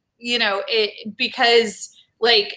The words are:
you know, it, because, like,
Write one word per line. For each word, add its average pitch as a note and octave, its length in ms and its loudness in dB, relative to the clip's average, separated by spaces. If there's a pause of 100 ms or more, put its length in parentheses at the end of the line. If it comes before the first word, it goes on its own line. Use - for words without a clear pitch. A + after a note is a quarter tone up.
(180)
you A#3+ 200 -4
know, G3+ 300 0
it, G#3+ 480 -4
because, A#3 800 0 (260)
like, A3 360 2